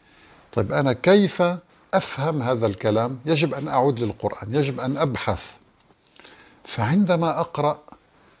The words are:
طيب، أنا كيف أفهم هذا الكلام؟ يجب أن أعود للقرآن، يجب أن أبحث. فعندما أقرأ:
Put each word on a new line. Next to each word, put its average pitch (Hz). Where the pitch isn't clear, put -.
طيب، 110
أنا 139
كيف 190
أفهم 156
هذا 117
الكلام؟ 113
يجب 147
أن 139
أعود 131
للقرآن، 107
يجب 139
أن 131
أبحث. 120
فعندما 165
أقرأ: 147